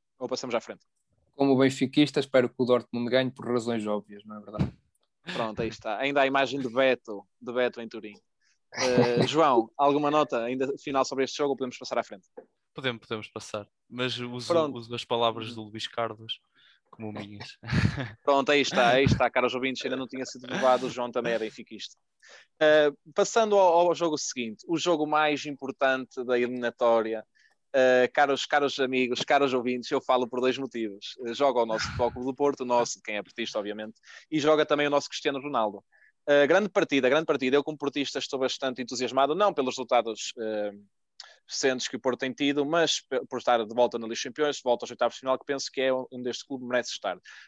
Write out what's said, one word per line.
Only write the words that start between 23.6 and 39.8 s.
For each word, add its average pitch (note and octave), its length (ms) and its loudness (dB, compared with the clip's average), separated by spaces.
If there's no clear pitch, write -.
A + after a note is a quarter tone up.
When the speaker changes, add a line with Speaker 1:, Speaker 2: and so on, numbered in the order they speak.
Speaker 1:
ao E3+ 60 2
jogo D#3 240 0
seguinte, A2+ 480 -8
o E3+ 100 0
jogo D#3 300 2
mais D3+ 400 2
importante C3 800 -2
da B2 140 2
eliminatória, A#2 880 0
eh, B2+ 380 6
caros, C#3 340 2
caros C#3+ 340 0
amigos, B2+ 400 0
caros C#3+ 320 2
ouvintes, B2 380 -2
eu C3+ 100 0
falo B2+ 280 2
por B2 120 -6
dois B2+ 180 2
motivos. A2+ 560 -8
Eh, A#2 80 -4
joga B2+ 260 2
o A#2 60 2
nosso A2 200 -2
Futebol A#2+ 260 -2
Clube B2+ 180 -8
do C3 40 -8
Porto, C#3+ 280 0
o B2+ 40 -4
nosso, - 300 2
de - 60 -20
quem G#2+ 140 -8
é G2+ 60 -4
portista, - 360 -8
obviamente, G#2+ 420 -8
e D#3 100 -2
joga D3+ 260 4
também D3 200 0
o C#3+ 40 -2
nosso C#3+ 200 0
Cristiano C#3 300 -4
Ronaldo. A2+ 440 -4
Eh, C#3+ 200 6
grande F#3 240 4
partida, C#3 380 2
grande D3+ 180 2
partida. C3 300 2
Eu, C#3+ 80 2
como D#3 140 -8
portista, C#3 400 -4
estou C3 220 -6
bastante C3 420 -4
entusiasmado, B2+ 520 0
não G3 180 2
pelos C3 220 -2
resultados, A2+ 640 -2